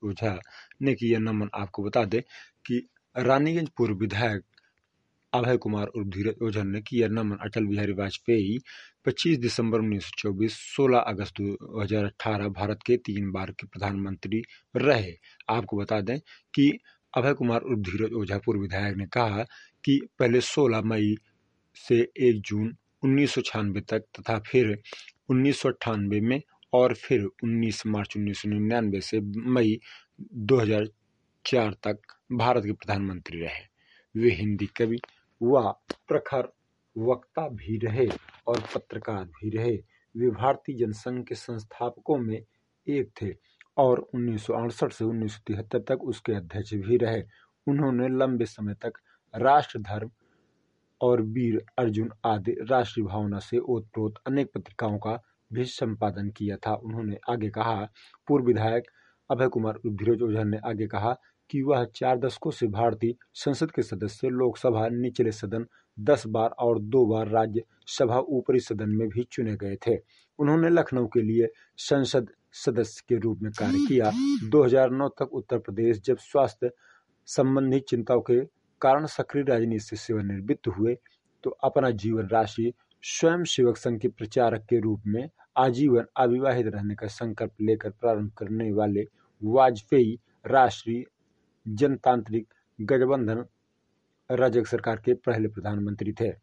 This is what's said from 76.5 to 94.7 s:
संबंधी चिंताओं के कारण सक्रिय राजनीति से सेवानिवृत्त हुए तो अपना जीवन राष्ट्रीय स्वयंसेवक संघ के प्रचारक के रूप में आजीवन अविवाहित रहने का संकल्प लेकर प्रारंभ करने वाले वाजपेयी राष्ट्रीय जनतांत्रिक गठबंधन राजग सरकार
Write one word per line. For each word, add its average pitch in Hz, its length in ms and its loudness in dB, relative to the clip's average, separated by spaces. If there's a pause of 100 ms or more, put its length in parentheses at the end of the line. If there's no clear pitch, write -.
संबंधी 135 520 2
चिंताओं 123 420 0
के 123 180 4 (420)
कारण 139 240 4
सक्रिय - 380 -4
राजनीति 117 340 2
से 107 180 -8
सेवानिवृत्त 101 720 -4
हुए 107 260 0 (500)
तो 127 60 -2 (140)
अपना 135 300 2
जीवन 107 340 -2
राष्ट्रीय 113 440 0 (320)
स्वयंसेवक 165 720 2
संघ 117 240 -4
के 123 100 -2
प्रचारक 110 600 0
के 120 100 4
रूप 107 260 -2
में 117 220 -2 (280)
आजीवन 127 500 4 (100)
अविवाहित 127 500 2
रहने 104 280 -4
का 107 140 -8
संकल्प 110 520 -6
लेकर 107 300 0
प्रारंभ 107 480 0
करने 110 340 -4
वाले 104 320 0 (380)
वाजपेयी 120 760 4 (280)
राष्ट्रीय 120 580 2 (640)
जनतांत्रिक 117 800 2 (320)
गठबंधन 123 680 2 (840)
राजग 120 360 4
सरकार 113 380 -2